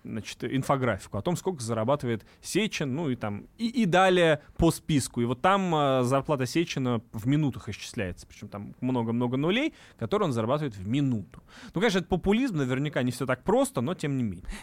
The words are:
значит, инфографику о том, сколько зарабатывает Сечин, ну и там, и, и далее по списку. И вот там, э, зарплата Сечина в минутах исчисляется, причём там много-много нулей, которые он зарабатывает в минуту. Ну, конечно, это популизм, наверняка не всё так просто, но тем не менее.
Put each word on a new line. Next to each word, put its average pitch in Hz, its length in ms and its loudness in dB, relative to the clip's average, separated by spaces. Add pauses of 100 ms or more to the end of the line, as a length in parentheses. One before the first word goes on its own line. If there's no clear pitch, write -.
значит, - 400 -10
инфографику 127 760 -2
о 98 40 -4
том, 175 140 -2
сколько 175 260 -6
зарабатывает 117 640 -2 (160)
Сечин, 165 540 -2
ну 160 140 -2
и 127 40 -2
там, 104 320 -6 (120)
и, 233 100 -2
и 233 160 0
далее 175 580 4 (140)
по 165 160 6
списку. - 480 0
И 120 40 2
вот 123 160 -2
там, 190 320 4
э, 139 300 4
зарплата 131 440 0
Сечина 127 540 0 (120)
в 107 160 -4
минутах 147 400 0
исчисляется, - 580 -8
причём - 220 -18
там 104 320 -12
много-много 123 560 0
нулей, 196 360 0 (280)
которые 196 260 0
он 147 60 0
зарабатывает 120 420 0
в 95 140 -12
минуту. 127 540 -2 (320)
Ну, 165 80 -2
конечно, 202 160 4
это 175 100 -2
популизм, 202 480 2
наверняка 139 460 0
не 123 100 2
всё 131 140 -6
так 127 180 -2
просто, 240 380 2
но 143 120 -2
тем 147 220 -4
не 131 60 0
менее. 95 220 -6 (180)